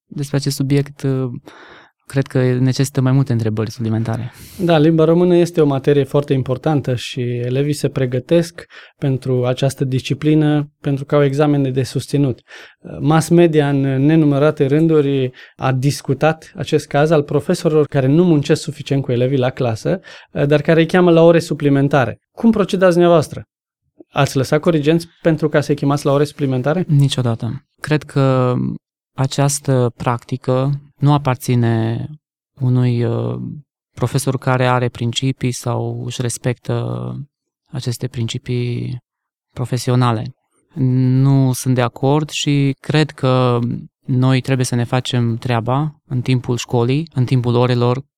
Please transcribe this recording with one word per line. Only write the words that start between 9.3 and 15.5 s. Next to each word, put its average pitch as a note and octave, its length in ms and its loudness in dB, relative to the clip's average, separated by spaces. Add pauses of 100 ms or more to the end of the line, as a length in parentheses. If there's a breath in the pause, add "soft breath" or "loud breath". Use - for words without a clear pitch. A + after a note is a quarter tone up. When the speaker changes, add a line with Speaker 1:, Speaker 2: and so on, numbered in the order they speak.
Speaker 2:
această C3 400 -2
disciplină D3 960 0
pentru C#3 240 -4
că - 100 -4
au D3 100 4
examene C#3+ 460 0
de C3 120 -2
susținut. C#3 580 -2 (600 loud breath)
Mass D#3 280 2
media, E3 400 4
în C#3 120 0
nenumărate C#3+ 880 2
rânduri, C#3 640 2 (260 loud breath)